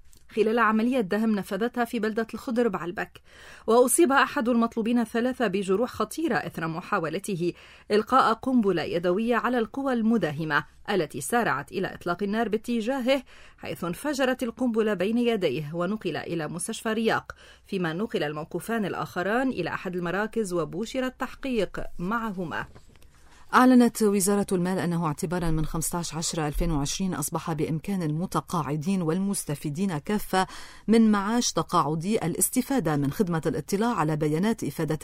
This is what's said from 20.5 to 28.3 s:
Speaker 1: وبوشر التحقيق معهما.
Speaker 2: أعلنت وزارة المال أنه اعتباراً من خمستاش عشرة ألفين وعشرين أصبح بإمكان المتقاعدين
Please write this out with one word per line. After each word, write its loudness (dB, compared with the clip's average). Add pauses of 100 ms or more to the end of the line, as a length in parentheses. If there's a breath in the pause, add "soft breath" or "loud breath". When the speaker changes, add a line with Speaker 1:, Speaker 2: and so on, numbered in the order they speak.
Speaker 1:
وبوشر -4
التحقيق -4 (180)
معهما. -4 (880 soft breath)
Speaker 2:
أعلنت 8
وزارة 2
المال 0
أنه 0
اعتباراً -2
من 2
خمستاش -4
عشرة -2
ألفين 0
وعشرين -2
أصبح -4
بإمكان -2
المتقاعدين -2